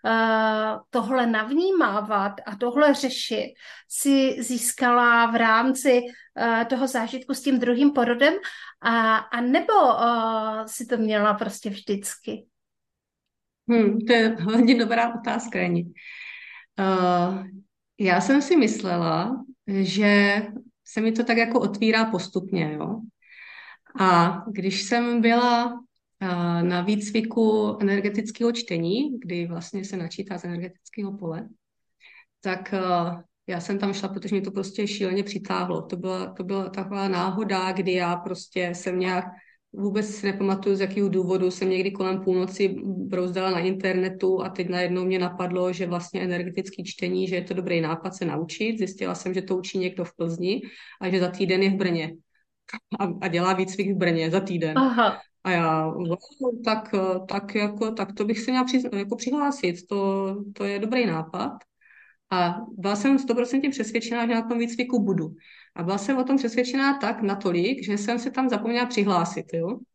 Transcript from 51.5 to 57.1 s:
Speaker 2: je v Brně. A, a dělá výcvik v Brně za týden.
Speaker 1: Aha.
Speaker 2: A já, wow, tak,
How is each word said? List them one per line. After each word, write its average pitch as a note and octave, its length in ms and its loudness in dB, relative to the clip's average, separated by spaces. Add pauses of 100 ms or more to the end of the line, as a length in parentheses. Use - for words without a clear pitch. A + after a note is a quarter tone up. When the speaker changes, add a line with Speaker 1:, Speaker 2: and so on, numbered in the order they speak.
Speaker 2:
je G3 60 4
v G3 60 2
Brně. E3+ 360 -2 (880)
A, G3 40 0 (180)
a - 60 -4
dělá F3 260 2
výcvik F#3+ 380 -2
v F#3 60 0
Brně E3 340 2
za F#3+ 80 2
týden. E3 380 -2
Speaker 1:
Aha. A#3+ 400 4 (260)
Speaker 2:
A F#3 80 0
já, D#3+ 360 2
wow, E3+ 300 -4 (480)
tak, A3 240 -2 (400)